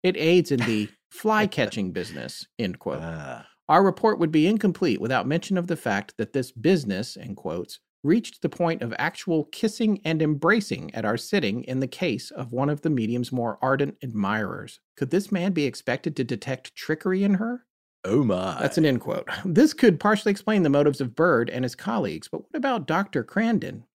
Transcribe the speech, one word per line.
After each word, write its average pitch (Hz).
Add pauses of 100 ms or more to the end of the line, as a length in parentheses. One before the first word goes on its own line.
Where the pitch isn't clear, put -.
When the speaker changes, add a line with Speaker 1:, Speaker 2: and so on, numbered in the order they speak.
Speaker 1:
It 185
aids 165
in 127
the 107 (100)
Speaker 2:
<laughs> -
Speaker 1:
fly-catching 135
business," 76 (100)
end 98
quote. -
Speaker 2:
Ah. 123 (220)
Speaker 1:
"Our 170
report 196
would 165
be 156
incomplete 190
without 117
mention 170
of 175
the 170
fact 101
that 107
this 131
business," 117
in 98
quotes, - (240)
"reached 202
the -
point 165
of 117
actual 160
kissing 214
and 160
embracing 156
at 110
our 110
sitting 120
in 131
the 135
case 143
of 127
one 131
of 147
the 165
medium's 120
more 120
ardent 135
admirers. 104 (160)
Could 135
this 196
man 190
be 151
expected 131
to 135
detect 123
trickery 185
in 202
her?" 233 (420)
Speaker 2:
Oh 123
my. 95
Speaker 1:
That's 139
an 160
end 127
quote. - (160)
"This 196
could 185
partially 208
explain 202
the 156
motives 143
of 123
Bird 151
and 127
his 120
colleagues, 175
but -
what -
about 254
Doctor 160
Crandon? 170